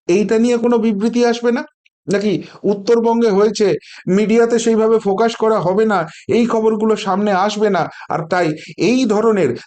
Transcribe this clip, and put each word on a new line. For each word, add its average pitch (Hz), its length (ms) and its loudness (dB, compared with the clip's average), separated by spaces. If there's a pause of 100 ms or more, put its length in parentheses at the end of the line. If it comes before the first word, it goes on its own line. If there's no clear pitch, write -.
এইটা 208 320 2
নিয়ে 240 180 2
কোনো 233 220 0
বিবৃতি 226 480 0
আসবে 233 260 0
না? 285 120 -4 (480)
নাকি 202 300 0 (200)
উত্তরবঙ্গে 226 680 2
হয়েছে, 208 460 2 (340)
মিডিয়াতে 226 500 2
সেইভাবে 226 400 2
ফোকাস 220 380 -2
করা 220 240 0
হবে 185 260 0
না, 185 220 -2 (200)
এই 220 180 2
খবরগুলো 220 500 0
সামনে 202 360 -2
আসবে 208 380 0
না, 170 180 -2 (200)
আর 160 200 -6
তাই 175 260 0 (220)
এই 247 280 0
ধরনের 208 520 0 (100)